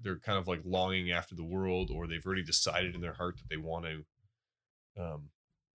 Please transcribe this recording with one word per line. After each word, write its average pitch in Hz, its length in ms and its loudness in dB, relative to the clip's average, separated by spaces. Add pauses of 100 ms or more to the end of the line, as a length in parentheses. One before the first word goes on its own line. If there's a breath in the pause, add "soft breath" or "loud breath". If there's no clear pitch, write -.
They're 95 180 -4
kind 101 200 2
of, 90 100 0
like, 85 160 0
longing 92 480 4
after 85 240 0
the 85 80 -4
world, 92 460 2
or 85 180 -2
they've 82 180 -4
already 95 180 0
decided 87 520 2
in 87 40 -4
their 85 140 -2
heart 90 240 -2
that - 100 -14
they 80 80 -4
want 82 300 -4
to, - 1160 -12
um, 76 280 -6 (440)